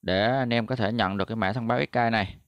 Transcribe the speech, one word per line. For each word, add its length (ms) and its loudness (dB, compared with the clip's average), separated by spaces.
để 240 2
anh 140 0
em 140 0
có 100 -4
thể 160 0
nhận 240 0
được 80 0
cái 120 -6
mã 160 0
thông 160 -4
báo 120 2
S 120 -4
K 40 -2
này 520 0